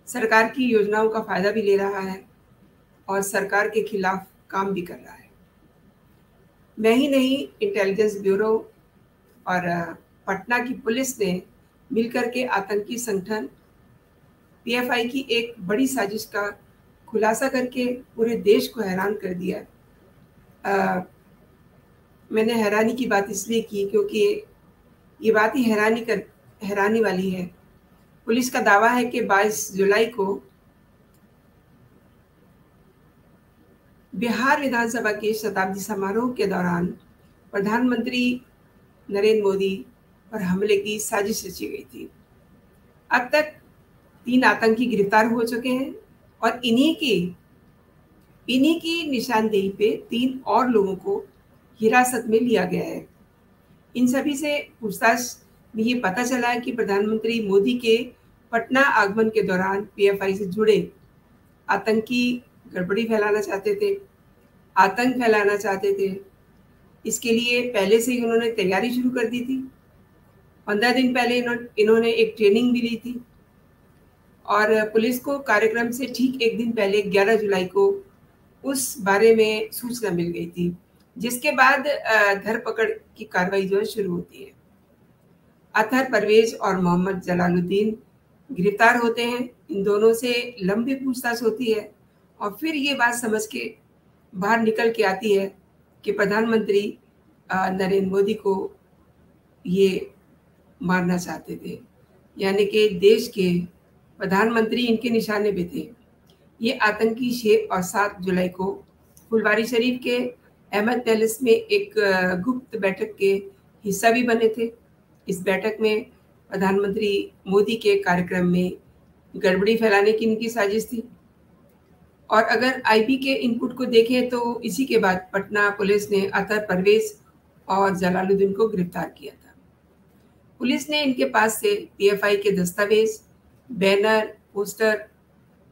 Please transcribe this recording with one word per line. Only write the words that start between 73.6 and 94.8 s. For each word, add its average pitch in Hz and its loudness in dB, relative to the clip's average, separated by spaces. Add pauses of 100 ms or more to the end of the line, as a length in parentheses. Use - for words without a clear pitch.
और 214 2
पुलिस 240 0
को 285 -4
कार्यक्रम 226 0
से 254 -6
ठीक 254 -2
एक 220 0
दिन 233 -2
पहले, 202 0
ग्यारह 196 2
जुलाई 196 0
को, 196 2 (600)
उस 262 -6
बारे 214 6
में 220 0
सूचना 233 -6
मिल 170 -2
गई 170 -6
थी, 175 -4 (420)
जिसके 247 -4
बाद, 262 2
अ, 214 2
धरपकड़ 220 -4
की - -12
कार्रवाई 190 -2
जो 196 2
है 214 0
शुरू 196 -4
होती - -10
है। - -20 (1120)
अतहर 254 0
परवेज 214 4
और 185 -2
मोहम्मद 180 0
जलालुद्दीन 180 0 (540)
गिरफ्तार 208 2
होते 233 0
हैं। 240 -6 (200)
इन 196 -4
दोनों 208 4
से 240 -4
लंबी 226 -2
पूछताछ 247 -6
होती 220 0
है 214 -6 (460)
और 208 -8
फिर 320 -4
ये 285 -2
बात 240 0
समझ 214 -4
के - -10 (580)
बाहर 208 0
निकल 226 2